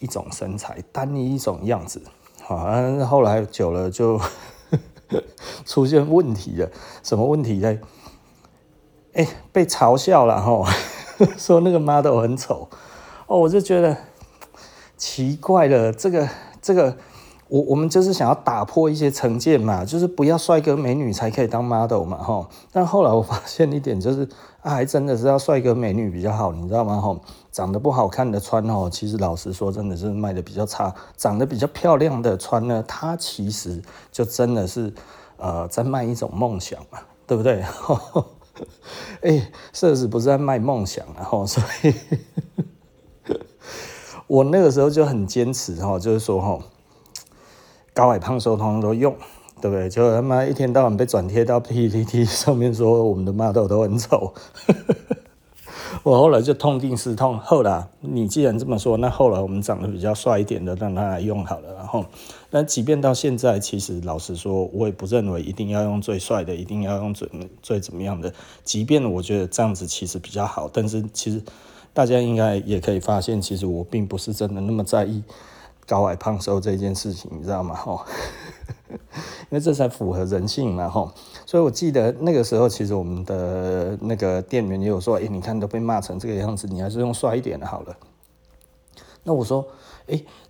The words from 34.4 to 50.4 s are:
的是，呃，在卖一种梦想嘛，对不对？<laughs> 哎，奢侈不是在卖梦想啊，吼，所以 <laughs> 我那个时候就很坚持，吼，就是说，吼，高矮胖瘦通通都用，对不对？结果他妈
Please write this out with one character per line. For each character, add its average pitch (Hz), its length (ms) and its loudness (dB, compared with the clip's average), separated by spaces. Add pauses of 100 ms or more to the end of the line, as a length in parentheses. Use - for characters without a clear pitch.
的 110 140 0
是， 107 240 -6 (440)
呃， 87 300 -6
在 113 160 -4
卖 131 220 -2
一 120 100 -2
种 113 180 -6
梦 107 280 -2
想 - 180 -10 (120)
嘛， - 100 -18 (260)
对 123 100 2
不 110 60 0
对？ 110 240 2
<laughs> - 80 -10 (1500)
哎， 151 280 2 (220)
奢 165 220 4
侈 127 140 0
不 113 100 -2
是 113 80 0
在 139 100 4
卖 135 220 0
梦 117 260 0
想 - 220 -8 (100)
啊， 90 60 -12
吼， 101 240 -2
所 110 160 0 (200)
以 151 120 6 (1300)
<laughs> - 120 -4 (880)
我 135 180 6
那 165 160 4
个 165 100 8
时 135 100 2
候 147 100 6
就 151 160 4
很 113 200 -2
坚 120 240 0
持， 85 300 -6
吼， 95 180 -2
就 107 140 0
是 110 80 2
说， 98 200 0
吼， 92 220 -2 (1300)
高 123 160 6
矮 107 80 2
胖 127 200 -4
瘦 113 180 2
通 107 180 0
通 107 60 0
都 107 120 0
用， 131 220 2 (480)
对 101 80 0
不 101 60 0
对？ 92 120 -2
结 113 140 2
果 117 120 6
他 117 60 2
妈 131 240 2